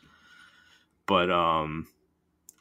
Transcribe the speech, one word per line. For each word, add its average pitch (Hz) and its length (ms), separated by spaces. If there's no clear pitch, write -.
but, 90 240
um, 80 580